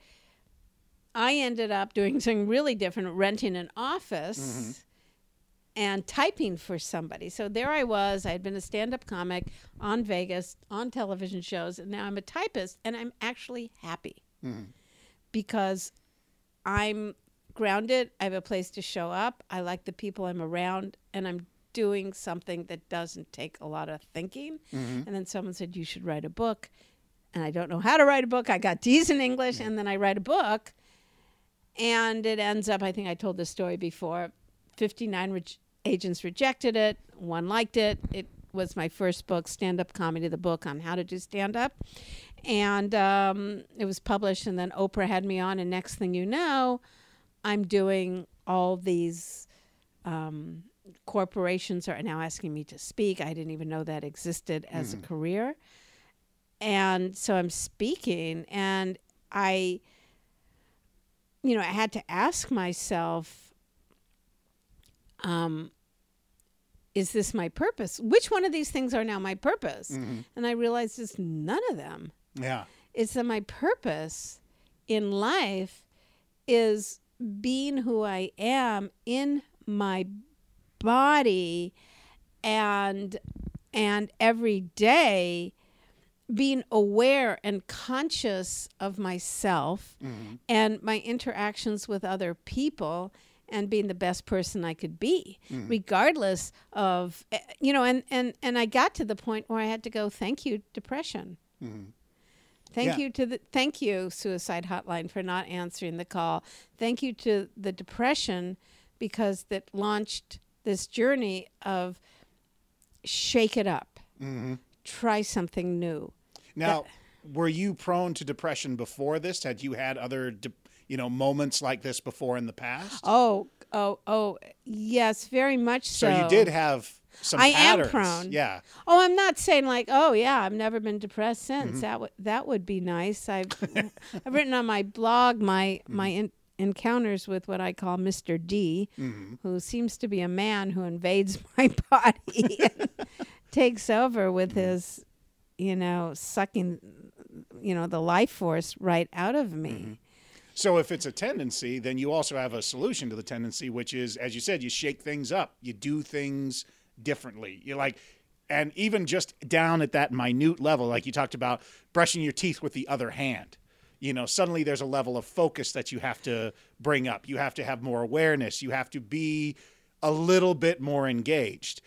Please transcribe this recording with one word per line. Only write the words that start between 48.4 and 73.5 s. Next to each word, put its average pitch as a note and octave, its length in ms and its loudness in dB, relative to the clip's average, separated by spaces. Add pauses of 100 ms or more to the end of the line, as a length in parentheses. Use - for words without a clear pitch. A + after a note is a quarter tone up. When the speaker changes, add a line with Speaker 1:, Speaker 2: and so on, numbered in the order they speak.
Speaker 1:
all F#3 300 2
these, E3+ 680 -2 (580)
um, D#3+ 600 -8 (420)
corporations F#3 800 -2
are D#3 140 -4
now D#3+ 180 -4
asking D#3+ 320 -6
me D3+ 120 -6
to - 140 -20
speak. F#3 420 -2
I D#3 120 -6
didn't D#3+ 200 -8
even D#3 180 -8
know D#3 140 -4
that D3+ 200 -6
existed D#3 680 -6
as B2+ 220 -6
a - 40 -8
Speaker 2:
Mm-hmm. G2 100 -12
Speaker 1:
career. F#3 500 -4 (1040)
And F#3+ 560 2
so G3+ 200 0
I'm F3+ 140 2
speaking, E3+ 1000 -4
and F#3+ 480 0 (320)
I, F#3+ 500 0 (1600)
you B3+ 100 4
know, G#3+ 80 2
I F3 100 -2
had G#3+ 200 0
to - 180 -8
ask A3+ 400 0
myself, F3 1040 -4 (1700)
um, E3 460 -2 (1200)
"Is F#3+ 180 0
this G#3 220 0
my F3 140 -2
purpose? B3+ 520 -4
Which A#3+ 300 6
one F#4+ 140 4
of F4+ 80 2
these D4+ 180 -2
things C4 240 -2
are A3+ 100 2
now G#3+ 140 -4
my F#3+ 160 -4
purpose?" G3 560 -2
Speaker 2:
Mm-hmm. B2+ 300 -6 (160)
Speaker 1:
And A#3+ 100 -2
I A#3+ 60 0
realized A#3 460 0
it's A3+ 200 -10
none E3+ 520 -2
of B3 60 -2
them. D#3 360 -12 (220)
Speaker 2:
Yeah. C3 300 -4 (300)
Speaker 1:
It's A3+ 200 -2
that A#3+ 120 0
my A3+ 140 0
purpose F3 1000 -4 (480)